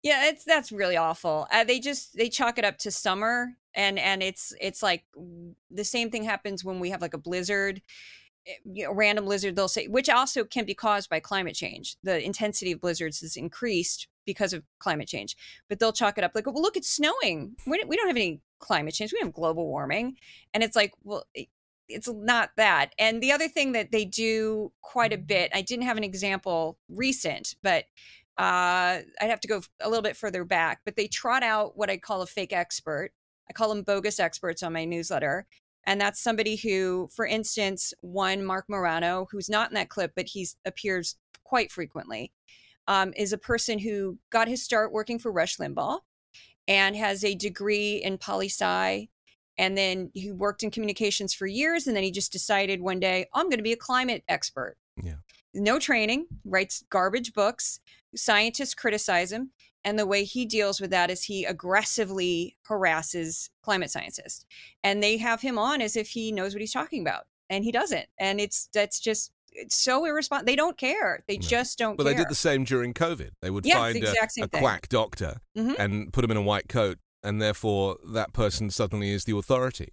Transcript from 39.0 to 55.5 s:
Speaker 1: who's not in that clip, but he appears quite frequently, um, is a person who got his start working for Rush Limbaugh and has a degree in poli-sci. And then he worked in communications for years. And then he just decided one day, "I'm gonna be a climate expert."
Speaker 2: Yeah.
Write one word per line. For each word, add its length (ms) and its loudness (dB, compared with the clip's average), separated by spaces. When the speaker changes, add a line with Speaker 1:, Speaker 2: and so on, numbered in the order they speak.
Speaker 1:
who's 180 -6
not 200 2
in 60 -6
that 140 0
clip, 260 -2
but 120 -4
he 200 -6
appears 500 -4
quite 280 0
frequently, 600 -8
um, 280 2
is 160 0
a 60 -2
person 420 -2
who 380 -4
got 180 4
his 140 -2
start 280 2
working 280 -2
for 120 -4
Rush 260 2
Limbaugh 420 -2
and 280 4
has 280 0
a 120 2
degree 640 0
in 200 -2
poli-sci. 920 0
And 200 2
then 360 0
he 200 -8
worked 300 -2
in 80 -2
communications 600 -2
for 140 -4
years. 400 0
And 80 2
then 80 2
he 80 0
just 220 -2
decided 480 0
one 180 -2
day, 340 2
"I'm 160 2
gonna 140 0
be 80 2
a 60 2
climate 500 0
expert." 480 -4
Speaker 2:
Yeah. 140 -8